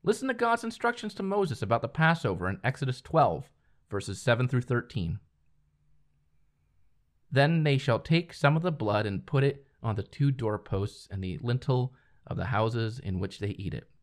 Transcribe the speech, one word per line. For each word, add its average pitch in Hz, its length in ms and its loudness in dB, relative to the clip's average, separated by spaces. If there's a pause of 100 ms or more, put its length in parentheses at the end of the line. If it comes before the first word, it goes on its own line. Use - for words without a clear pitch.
Listen 233 260 0
to 254 60 -2
God's 233 300 0
instructions 233 480 -4
to - 100 -8
Moses 190 380 0
about 113 220 2
the - 60 -4
Passover 156 600 2
in 98 160 -4
Exodus 131 380 -2
twelve, 135 480 2 (400)
verses 98 280 -6
seven 123 300 2
through 123 140 0
thirteen. 98 580 -4 (2000)
"Then 151 340 4
they 139 120 4
shall 123 240 2
take 165 320 2
some 151 240 4
of 160 60 0
the 175 100 0
blood 107 320 0
and 101 220 -2
put 139 180 2
it 143 220 -2 (160)
on 110 140 -2
the 101 60 -4
two 139 280 0
doorposts 107 800 -4
and 98 120 -8
the 92 200 -4
lintel 127 500 0 (340)
of - 120 -6
the 90 80 -4
houses 113 520 -2
in 92 220 -4
which 98 200 -6
they 104 100 -4
eat 98 240 -6
it. - 160 -12 (120)